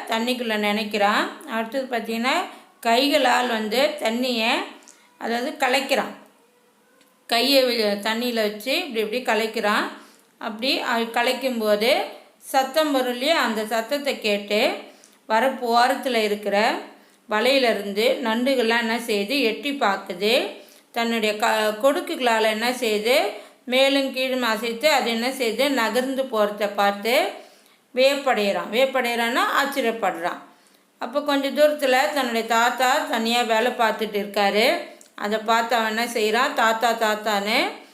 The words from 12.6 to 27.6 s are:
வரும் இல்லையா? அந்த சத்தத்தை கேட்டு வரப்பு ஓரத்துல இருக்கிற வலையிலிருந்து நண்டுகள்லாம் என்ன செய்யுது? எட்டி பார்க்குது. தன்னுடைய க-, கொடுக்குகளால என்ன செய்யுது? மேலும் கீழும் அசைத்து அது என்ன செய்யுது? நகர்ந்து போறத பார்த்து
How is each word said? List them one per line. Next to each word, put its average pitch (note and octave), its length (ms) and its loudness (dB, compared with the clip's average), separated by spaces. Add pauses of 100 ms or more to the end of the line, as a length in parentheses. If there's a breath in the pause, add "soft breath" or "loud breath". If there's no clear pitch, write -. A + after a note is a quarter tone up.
வரும் B3+ 200 0
இல்லையா? C#4 300 0
அந்த A3 240 -2
சத்தத்தை A#3 560 -4
கேட்டு G#3 520 0 (560 loud breath)
வரப்பு A#3+ 320 2
ஓரத்துல B3 540 2
இருக்கிற G#3 600 0 (540 loud breath)
வலையிலிருந்து G#3+ 960 2
நண்டுகள்லாம் A#3 560 2
என்ன A#3 280 -2
செய்யுது? G#3+ 340 0
எட்டி A3+ 300 -2
பார்க்குது. G#3 840 -2 (340 loud breath)
தன்னுடைய A#3 440 -2
க-, G#3+ 460 0
கொடுக்குகளால C4+ 600 2
என்ன A3 300 0
செய்யுது? A#3 460 0 (460 loud breath)
மேலும் C4+ 500 2
கீழும் B3+ 280 -2
அசைத்து A#3 500 0
அது A#3+ 180 2
என்ன A#3 180 -2
செய்யுது? C4 420 0
நகர்ந்து B3+ 540 0
போறத G#3 520 0
பார்த்து G#3 540 2 (680 loud breath)